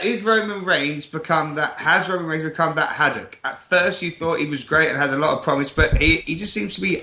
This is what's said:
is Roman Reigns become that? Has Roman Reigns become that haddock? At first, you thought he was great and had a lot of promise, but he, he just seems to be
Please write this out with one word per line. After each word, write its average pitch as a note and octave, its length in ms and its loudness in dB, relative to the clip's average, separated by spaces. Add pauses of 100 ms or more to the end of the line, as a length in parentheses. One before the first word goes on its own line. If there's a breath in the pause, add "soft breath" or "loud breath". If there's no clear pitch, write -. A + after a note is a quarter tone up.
is G#3+ 180 -2
Roman G#3 420 0
Reigns D3 440 0
become D#3 480 -2
that? D3+ 240 -2
Has E3 280 2
Roman F3+ 200 -2
Reigns D#3 160 -2
become D#3+ 320 -2
that D3+ 140 0
haddock? C#3 540 -2
At C3 140 -6
first, F#3 460 0
you E3+ 80 -4
thought E3 280 -2
he D3+ 60 -2
was C#3+ 180 -4
great D#3 260 2
and B2+ 80 -2
had C#3+ 120 2
a C3+ 80 -2
lot D3 220 2
of - 40 -12
promise, C#3 280 0
but - 260 4
he, D#3 200 4
he D#3+ 180 -6
just G#3 180 -4
seems G3+ 220 -4
to F#3 60 -8
be F#3 220 0